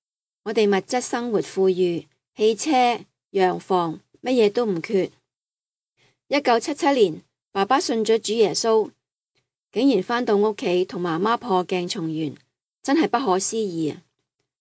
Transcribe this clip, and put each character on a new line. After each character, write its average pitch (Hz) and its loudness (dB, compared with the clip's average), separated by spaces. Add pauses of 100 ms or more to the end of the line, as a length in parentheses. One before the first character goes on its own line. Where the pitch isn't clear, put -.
(440)
我 214 -6
哋 214 2
物 196 2
質 - -2
生 240 -4
活 202 0
富 190 0
裕， 175 0 (280)
汽 220 2
車、 247 0 (320)
洋 185 2
房， 175 -2 (200)
乜 247 -4
嘢 214 4
都 240 -2
唔 180 -2
缺。 190 -2 (1160)
一 285 -2
九 240 2
七 302 -4
七 330 -2
年， 190 2 (320)
爸 196 0
爸 262 2
信 226 -2
咗 220 2
主 202 -6
耶 208 2
穌， 220 0 (800)
竟 254 2
然 190 2
返 240 -4
到 214 2
屋 208 2
企 180 0
同 175 -8
媽 170 -2
媽 220 0
破 190 0
鏡 180 -4
重 175 -6
圓， 156 -6 (460)
真 277 0
係 311 2
不 262 -2
可 190 2
思 196 -4
議 170 -2
啊！ - -18 (600)